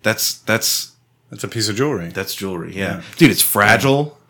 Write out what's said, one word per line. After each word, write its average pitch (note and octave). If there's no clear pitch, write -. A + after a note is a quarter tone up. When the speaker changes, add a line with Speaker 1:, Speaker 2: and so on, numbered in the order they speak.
Speaker 1:
that's, -
that's -
Speaker 2:
That's -
a -
piece A2
of G2+
jewelry. A#2
Speaker 1:
That's F#2
jewelry, F#2+
yeah. F#2+
Speaker 2:
Yeah. F2
Speaker 1:
Dude, E3
it's -
fragile. C3+